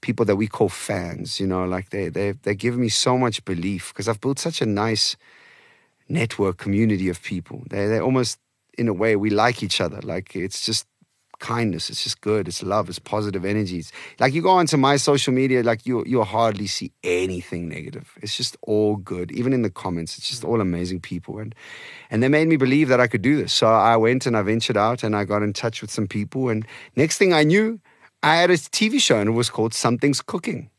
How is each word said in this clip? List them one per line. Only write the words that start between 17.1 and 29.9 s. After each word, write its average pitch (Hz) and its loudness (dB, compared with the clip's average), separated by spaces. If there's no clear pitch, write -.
negative. - -12
It's 101 -6
just - -6
all 107 2
good. 92 -8
Even 123 0
in 123 2
the 107 0
comments, 87 -6
it's - -8
just 123 -8
all 107 0
amazing 90 -2
people. 90 -10
And, 110 -12
and 110 2
they 131 4
made 151 4
me 160 4
believe 135 4
that 127 4
I 123 6
could 117 -2
do 139 4
this. - -2
So 117 4
I 113 6
went 117 4
and 120 0
I 110 2
ventured 104 0
out 113 2
and 107 0
I 101 0
got 104 0
in 104 -2
touch 117 -4
with 104 -12
some 107 -4
people. 120 -4
And 110 -2
next 156 2
thing 190 6
I 151 6
knew, 214 4
I 160 6
had 175 4
a 180 6
T - 0
V 277 0
show 123 4
and 101 2
it 113 2
was 117 0
called 113 0
Something's 127 2